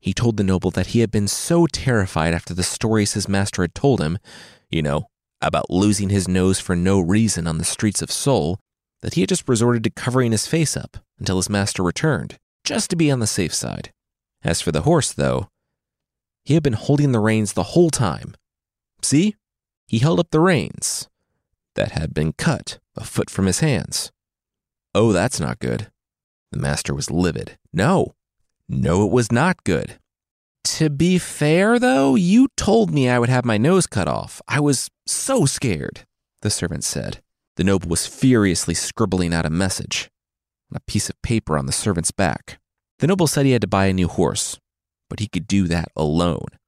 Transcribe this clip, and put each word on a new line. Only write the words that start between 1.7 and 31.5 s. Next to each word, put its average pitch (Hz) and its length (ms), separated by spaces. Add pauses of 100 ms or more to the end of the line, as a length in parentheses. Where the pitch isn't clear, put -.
after 85 180
the 87 100
stories 107 520
his 98 120
master 98 360
had 85 120
told 123 280
him, 82 160 (500)
you 82 140
know, 73 260 (320)
about - 300
losing 98 400
his 95 180
nose 92 320
for 92 160
no 95 240
reason 95 460
on 80 100
the 85 80
streets - 380
of 123 100
Seoul, 95 480 (400)
that - 140
he 170 80
had 190 80
just - 180
resorted 120 340
to 117 80
covering 123 420
his 107 140
face 160 300
up - 220 (200)
until 95 200
his 90 100
master 101 340
returned, 90 560 (260)
just - 260
to 185 60
be 160 140
on 131 100
the 113 60
safe 87 280
side. - 400 (480)
As - 180
for 80 120
the 76 100
horse, 156 280
though, 67 380 (960)
he - 80
had 160 100
been 135 120
holding 143 380
the 113 80
reins 110 340
the - 180
whole 170 180
time. 85 440 (680)
See? 185 360 (500)
He 113 140
held 165 200
up - 120
the 156 80
reins - 680 (680)
that - 160
had 78 200
been 78 220
cut - 440 (160)
a 107 100
foot - 260
from - 160
his 92 140
hands. - 520 (840)
"Oh, 110 180
that's 95 280
not 64 200
good." 62 300 (640)
The - 60
master 71 360
was 69 160
livid. 85 480 (140)
No, 135 420 (540)
no, 90 360
it 95 80
was 120 180
not 147 340
good. 80 340 (680)
"To - 240
be 165 300
fair, 180 600